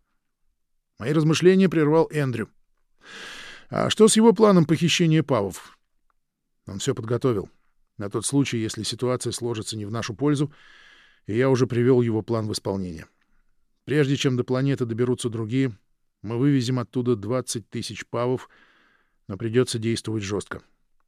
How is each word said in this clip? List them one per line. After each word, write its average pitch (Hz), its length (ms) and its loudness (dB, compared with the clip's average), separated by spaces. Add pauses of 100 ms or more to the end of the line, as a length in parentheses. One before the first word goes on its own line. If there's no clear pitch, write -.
(1000)
Мои 123 140 -2
размышления 175 540 4
прервал 160 440 2
Эндрю. 131 360 -4 (1200)
«А 113 200 0
что 214 180 6
с - 80 2
его 220 180 6
планом 190 320 6
похищения 160 580 2
павов?» 101 560 -4 (880)
«Он 98 100 -10
все 123 160 -4
подготовил. 113 560 -2 (480)
На 101 120 -6
тот 107 160 -4
случай, 139 320 0
если 110 260 -6
ситуация 120 480 -4
сложится 113 440 -6
не 104 100 -8
в 101 60 -10
нашу 113 220 -6
пользу, 143 400 0 (720)
и 101 100 -4
я 131 140 2
уже 127 180 4
привел 120 340 4
его 110 200 0
план 110 260 -4
в 104 60 -4
исполнение. 92 540 -6 (760)
Прежде 139 320 0
чем 127 220 0
до 123 60 0
планеты 135 420 0
доберутся 120 440 -2
другие, 113 480 -4 (440)
мы 113 160 -6
вывезем 131 420 2
оттуда 123 360 -2
двадцать 110 540 -6
тысяч 107 360 -10
павов, 123 440 -4 (800)
но 98 100 -8
придется 117 420 0
действовать 110 440 -4
жестко. 95 380 -8 (460)